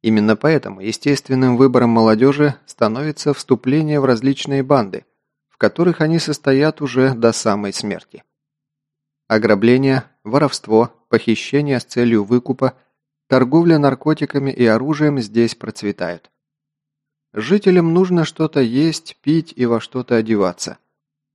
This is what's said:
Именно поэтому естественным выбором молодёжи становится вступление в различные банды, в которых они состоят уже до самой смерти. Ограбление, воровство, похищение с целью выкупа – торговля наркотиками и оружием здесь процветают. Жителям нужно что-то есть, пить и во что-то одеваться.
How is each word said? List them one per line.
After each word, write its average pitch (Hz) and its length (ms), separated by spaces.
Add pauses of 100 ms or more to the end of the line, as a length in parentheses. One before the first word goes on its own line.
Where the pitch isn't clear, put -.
Именно 107 340
поэтому 120 440
естественным 131 760
выбором 123 340
молодёжи 123 640 (100)
становится 143 680
вступление 147 680
в 135 40
различные 135 580
банды, 117 420 (440)
в - 80
которых - 440
они 160 180
состоят 147 640
уже 131 320
до 113 180
самой 104 400
смерти. - 520 (1040)
Ограбление, 117 760 (200)
воровство, 117 680 (160)
похищение 131 720
с - 40
целью 117 400
выкупа – 123 500 (540)
торговля 151 500
наркотиками 139 720
и 123 140
оружием 143 560
здесь 113 340
процветают. 95 760 (1000)
Жителям 175 600
нужно 180 320
что-то 151 360
есть, 135 640
пить 160 340
и 123 100
во 117 140
что-то 123 360
одеваться. 107 640 (560)